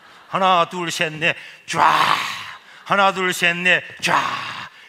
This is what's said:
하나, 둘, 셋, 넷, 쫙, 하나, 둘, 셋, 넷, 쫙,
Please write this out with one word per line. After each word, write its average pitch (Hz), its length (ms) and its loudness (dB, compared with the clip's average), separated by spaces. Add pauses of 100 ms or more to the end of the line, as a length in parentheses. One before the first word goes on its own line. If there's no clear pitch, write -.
(300)
하나, 180 400 2
둘, 175 220 -6
셋, 160 220 -4
넷, 156 220 -2 (320)
쫙, 156 500 2 (680)
하나, 196 280 4
둘, 180 200 -2
셋, 175 240 0
넷, 175 260 2 (180)
쫙, - 680 -2 (200)